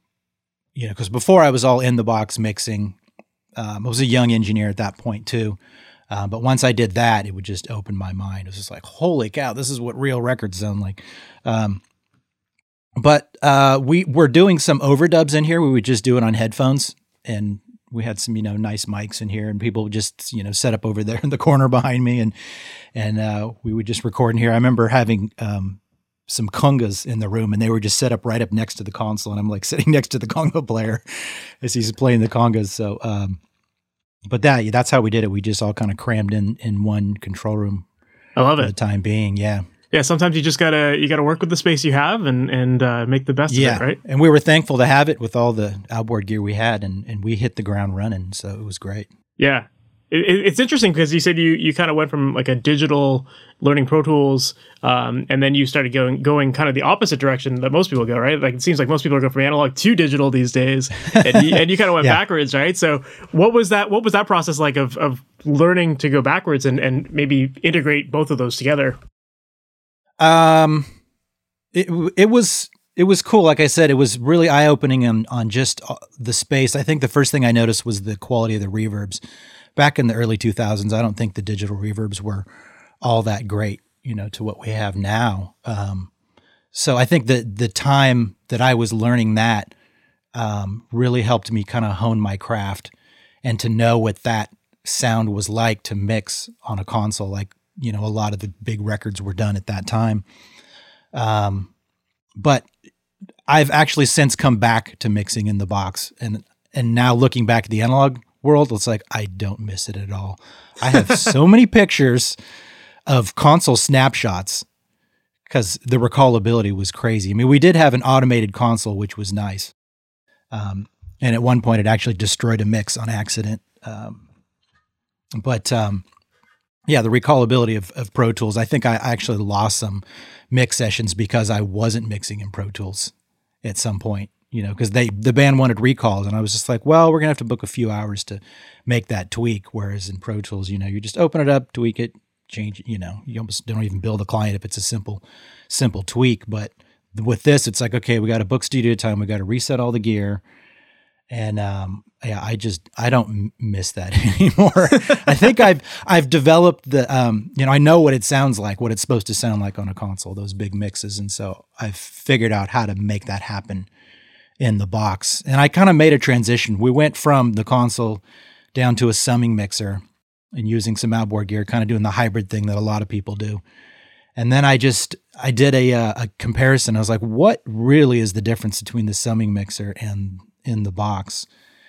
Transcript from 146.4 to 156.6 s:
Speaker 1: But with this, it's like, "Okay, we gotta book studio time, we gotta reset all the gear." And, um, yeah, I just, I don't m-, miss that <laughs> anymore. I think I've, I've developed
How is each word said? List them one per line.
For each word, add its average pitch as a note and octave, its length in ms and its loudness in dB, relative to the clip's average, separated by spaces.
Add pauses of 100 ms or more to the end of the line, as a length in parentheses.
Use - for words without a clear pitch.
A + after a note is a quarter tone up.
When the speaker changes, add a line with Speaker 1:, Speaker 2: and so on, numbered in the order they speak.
Speaker 1:
But G#2+ 240 -10 (500)
with A#2 220 -2
this, C#3+ 240 4
it's G#2+ 120 -6
like, A#2 140 -2
"Okay, A#2 240 -2
we G#2+ 80 0
gotta A2+ 200 0
book B2 180 -2
studio A#2 300 0
time, G#2 260 -2
we G2+ 60 -2
gotta G2+ 180 -4
reset B2 340 -4
all B2 140 -2
the A2+ 80 -2
gear." G2+ 420 -2 (920)
And, G#2+ 280 -6
um, G2 420 -8 (220)
yeah, G#2+ 180 -6
I A2 140 -6
just, G2+ 420 -8
I A#2+ 100 -2
don't B2 200 2
m-, G#2 320 -6
miss G2+ 320 -6
that F#2 260 -10
<laughs> G3 220 2
anymore. F#3+ 480 6 (400)
I G3 80 6
think A3+ 240 4
I've, F#3+ 200 6 (240)
I've E3+ 240 4
developed D#3+ 640 4